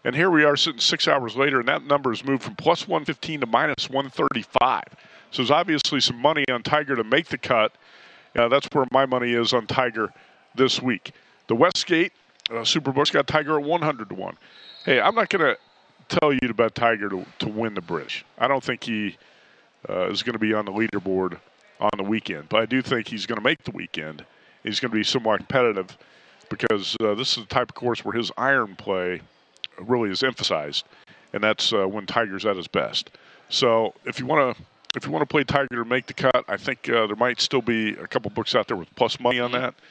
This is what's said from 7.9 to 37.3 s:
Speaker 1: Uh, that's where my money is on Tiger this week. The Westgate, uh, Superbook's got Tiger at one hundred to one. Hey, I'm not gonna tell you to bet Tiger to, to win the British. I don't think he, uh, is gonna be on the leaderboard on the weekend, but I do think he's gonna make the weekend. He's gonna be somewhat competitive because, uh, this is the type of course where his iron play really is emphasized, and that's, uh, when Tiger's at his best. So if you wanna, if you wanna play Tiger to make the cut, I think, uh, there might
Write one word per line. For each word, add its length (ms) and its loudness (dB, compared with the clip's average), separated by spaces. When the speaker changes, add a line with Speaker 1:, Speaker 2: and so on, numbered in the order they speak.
Speaker 1:
Uh, 140 4
that's 240 2
where 180 2
my 160 4
money 260 0
is 200 2
on 140 0
Tiger 460 -2
this 260 2
week. 320 -4
The 60 2
Westgate, 580 2
uh, 40 -8
Superbook's 460 0
got 180 2
Tiger 300 2
at 60 -2
one 180 0
hundred 260 -2
to 60 -12
one. 240 -8
Hey, 160 4
I'm 140 4
not 140 2
gonna 280 2
tell 240 2
you 80 0
to 140 -2
bet 200 2
Tiger 360 2
to, 160 -6
to 80 -4
win 260 -4
the 80 -6
British. 420 -6
I 100 4
don't 160 0
think 200 -4
he, 340 -4
uh, 180 0
is 140 -2
gonna 160 -4
be 160 2
on 100 -2
the 80 -8
leaderboard 680 -2
on 180 0
the 60 -4
weekend, 440 -4
but 140 2
I 40 -2
do 140 0
think 280 -2
he's 180 -10
gonna 160 -6
make 220 0
the 80 -10
weekend. 520 -12
He's 180 -6
gonna 140 -2
be 100 2
somewhat 360 0
competitive 580 0
because, 540 -2
uh, 120 2
this 220 -2
is 80 -8
the 100 -18
type 140 2
of 60 -20
course 320 -4
where 100 -4
his 220 -4
iron 380 2
play 440 -4
really 320 0
is 140 -4
emphasized, 600 -2
and 120 -2
that's, 300 2
uh, 120 2
when 200 -6
Tiger's 400 -2
at 100 2
his 120 -8
best. 420 -2
So 440 2
if 120 -8
you 80 -6
wanna, 280 2
if 80 -8
you 80 -8
wanna 140 0
play 180 2
Tiger 240 2
to 160 -4
make 220 0
the 80 -14
cut, 340 2
I 80 -2
think, 320 -6
uh, 180 4
there 100 -4
might 240 0